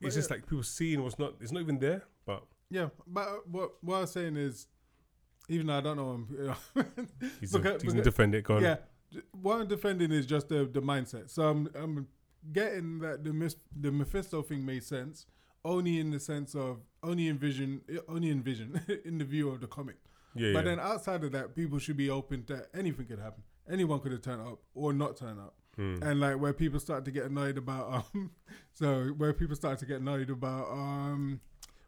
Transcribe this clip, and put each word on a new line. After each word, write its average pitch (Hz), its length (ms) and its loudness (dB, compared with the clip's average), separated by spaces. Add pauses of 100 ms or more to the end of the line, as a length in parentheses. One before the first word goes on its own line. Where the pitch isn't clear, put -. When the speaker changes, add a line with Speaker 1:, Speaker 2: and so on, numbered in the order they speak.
Speaker 1:
But 156 80 -4
Speaker 2:
it's 127 80 2
just - 140 0
Speaker 1:
yeah. 131 60 0
Speaker 2:
like - 100 -12
people 143 160 0
seeing 156 400 0
what's 123 160 -4
not, 143 220 -2
it's 113 120 -6
not 180 80 -2
even 156 180 2
there, 151 260 2 (200)
but 101 180 -4 (280)
Speaker 1:
Yeah, 175 180 0 (180)
but, 196 220 -4
uh, 202 80 -4 (100)
what, 175 380 -4
what 180 120 2
I 190 40 2
was 180 120 -2
saying 170 240 -2
is, 139 300 -2 (840)
even 160 160 0
though 147 100 2
I 143 60 2
don't 151 160 0
know 131 160 -2
him, 131 420 -4 (180)
<laughs> - 680 -2
Speaker 2:
He's 101 140 0
a, 196 40 6
Speaker 1:
because, 190 240 4
Speaker 2:
he's 117 100 2
gonna - 20 2
Speaker 1:
because - 80 -
Speaker 2:
defend 107 320 8
it, 107 100 2
go 107 120 6
on. 104 60 8
Speaker 1:
Yeah, 165 160 6 (340)
j-, 165 80 -10 (120)
what 196 280 0
I'm 208 80 -2
defending 196 420 2
is 151 160 4
just 143 220 2
the, 147 160 4
the 131 160 0
mindset. 131 500 -2
So 160 180 4
I'm, 151 260 4
I'm 147 340 -4 (440)
getting 175 480 0
that 151 240 -4
the 156 100 -2
Mis-, 160 220 -2 (220)
the 143 140 0
Mephisto 160 500 0
thing 143 220 -4
made 131 200 -4
sense 139 420 -6 (380)
only 175 360 2
in 160 100 2
the 147 100 0
sense 143 340 -4
of, 127 260 -2 (220)
only 170 260 2
in 147 100 2
vision, 139 520 0
i-, 165 80 -4 (100)
only 165 220 0
in 139 120 2
vision, 123 380 -2 (120)
<laughs> 202 120 -4
in 165 140 -4
the 151 60 -2
view 143 260 0
of 127 100 -6
the 123 60 -6
comic. 131 300 -10 (380)
Speaker 2:
Yeah, 113 200 4
Speaker 1:
But 92 100 6
Speaker 2:
yeah. 90 120 4
Speaker 1:
then 156 40 -4
outside 185 440 -2
of 135 80 -2
that, 135 220 -4
people 151 240 0
should 143 200 -2
be 139 100 2
open 135 400 -2
that 131 260 -8
anything 160 320 -2
could 110 120 -8
happen. 107 240 -10 (280)
Anyone 165 300 2
could 131 120 -2
have 120 100 -6
turned 123 200 -4
up 117 180 -10 (140)
or 143 180 0
not 143 240 2
turned 110 240 -10
up. 98 140 -18 (220)
Speaker 2:
Hmm. 98 260 0
Speaker 1:
And, 143 180 4
like, 139 200 4
where 143 140 4
people 147 260 2
start 139 240 -4
to 139 60 -6
get 131 160 -2
annoyed 139 320 -2
about, 127 560 -4
um, 196 160 -4 (220)
<laughs> - 200 -20
so 135 360 2 (100)
where 151 160 4
people 151 220 2
start 135 240 -2
to 131 60 -6
get 135 140 -2
annoyed 135 300 0
about, 131 400 -2
um, 139 720 -2 (480)